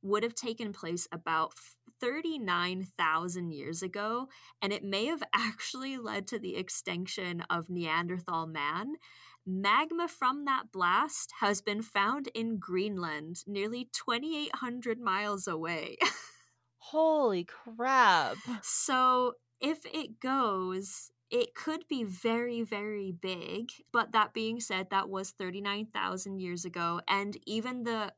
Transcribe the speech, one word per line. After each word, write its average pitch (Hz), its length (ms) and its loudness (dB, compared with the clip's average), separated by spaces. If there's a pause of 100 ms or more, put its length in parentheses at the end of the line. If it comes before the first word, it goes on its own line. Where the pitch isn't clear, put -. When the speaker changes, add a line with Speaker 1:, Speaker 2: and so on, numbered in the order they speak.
Speaker 1:
would 202 220 2
have 233 120 -2
taken 226 380 -4
place 170 380 -4
about 165 440 0
f-, - 200 -14 (240)
thirty-nine 196 880 -2 (100)
thousand 170 540 0
years 160 320 -6
ago, 214 440 -4 (340)
and 196 120 0
it - 100 -4
may 196 220 0
have 302 220 -2
<laughs> - 60 -2
actually 254 640 -2
led 214 300 -4
to 233 120 -4
the 185 160 -6
extinction 180 960 -4
of 170 200 -2
Neanderthal 170 760 -2
man. 160 480 -4 (500)
Magma 247 600 2
from 277 380 -2
that 262 260 0
blast 196 680 2
has 202 220 2
been 214 220 -2
found 233 500 0
in 226 240 -2
Greenland, 180 880 -2
nearly 214 480 -2
twenty-eight 294 600 -2
hundred 240 440 -4
miles 202 480 0
away. 160 540 -2
<laughs> - 760 -4
Speaker 2:
Holy 294 680 4
crap. 226 960 6 (260)
Speaker 1:
So, 254 680 6 (260)
if 302 260 0
it 285 340 -6
goes, 196 920 0 (180)
it - 260 2
could 320 320 -4
be 262 160 -2
very, 233 600 0
very 208 480 -4
big. 185 580 -6 (240)
But 233 180 2
that 214 220 4
being 226 260 -2
said, 190 300 -2
that 190 200 2
was 190 220 -4
thirty-nine 202 600 -4
thousand 190 460 -4
years 180 260 -4
ago, 170 420 -2
and 202 380 0
even 240 380 -2
the 226 340 -2